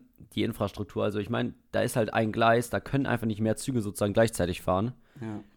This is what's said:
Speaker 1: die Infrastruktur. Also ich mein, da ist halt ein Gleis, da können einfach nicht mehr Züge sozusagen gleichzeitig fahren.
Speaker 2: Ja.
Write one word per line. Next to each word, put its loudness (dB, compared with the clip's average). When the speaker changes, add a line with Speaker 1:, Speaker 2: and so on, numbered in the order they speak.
Speaker 1:
die 0
Infrastruktur. -4
Also -2
ich -4
mein, -4
da 0
ist 0
halt 0
ein 2
Gleis, 4
da 0
können -2
einfach 0
nicht -2
mehr 2
Züge -2
sozusagen 0
gleichzeitig 2
fahren. 0
Speaker 2:
Ja. -8